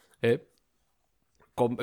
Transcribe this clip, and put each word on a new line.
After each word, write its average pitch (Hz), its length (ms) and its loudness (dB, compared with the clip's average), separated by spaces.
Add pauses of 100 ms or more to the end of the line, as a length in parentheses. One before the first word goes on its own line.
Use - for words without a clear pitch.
(220)
¿eh? 160 240 0 (1080)
Com-, 120 280 -2